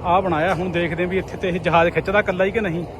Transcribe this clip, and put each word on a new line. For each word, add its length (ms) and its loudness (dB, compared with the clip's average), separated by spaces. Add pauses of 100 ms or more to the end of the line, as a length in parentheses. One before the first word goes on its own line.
ਆ 160 4
ਬਣਾਇਆ, 340 0
ਹੁਣ 160 -2
ਦੇਖਦੇ 340 -2
ਵੀ 140 -2
ਇੱਥੇ 180 -6
ਤੇ 120 -4
ਇਹ 120 -2
ਜਹਾਜ਼ 300 4
ਖਿੱਚਦਾ 300 0
ਇਕੱਲਾ 240 0
ਹੀ 60 0
ਕਿ 100 -2
ਨਹੀਂ। 260 -4 (140)